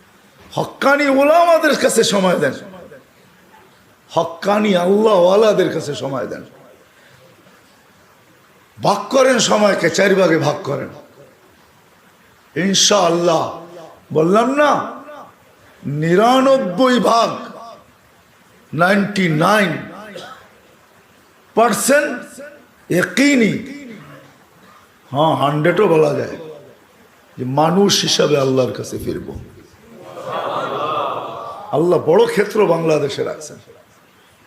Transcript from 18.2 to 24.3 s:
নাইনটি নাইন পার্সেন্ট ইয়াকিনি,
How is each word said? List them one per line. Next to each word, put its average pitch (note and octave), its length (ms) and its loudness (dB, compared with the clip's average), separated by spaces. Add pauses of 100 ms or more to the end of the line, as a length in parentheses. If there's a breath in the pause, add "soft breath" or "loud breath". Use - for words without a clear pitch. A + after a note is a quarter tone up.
নাইনটি F#3 560 0
নাইন F3 480 0 (1800)
পার্সেন্ট A#3+ 880 0 (480)
ইয়াকিনি, A3 600 2 (1600)